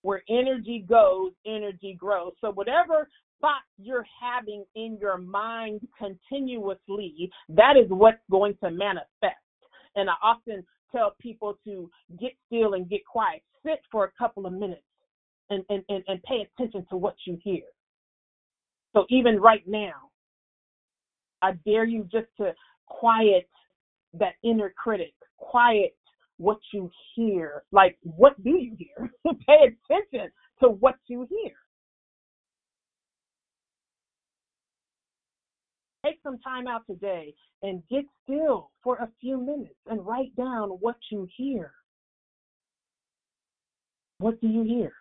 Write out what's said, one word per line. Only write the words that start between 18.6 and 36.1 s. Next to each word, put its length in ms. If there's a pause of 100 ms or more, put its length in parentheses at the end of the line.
So 140
even 300
right 280
now, 440 (1300)
I 120 (120)
dare 200
you 260
just 160 (120)
to 140 (340)
quiet 640 (640)
that 200 (100)
inner 320
critic, 380 (240)
quiet 580 (420)
what 220 (140)
you 160 (260)
hear. 560
Like, 320
what 400
do 80
you 260
hear? 340 (140)
<laughs> 100 (120)
Pay 280 (140)
attention 420 (300)
to 80
what 260 (120)
you 220
hear. 240 (4000)
Take 180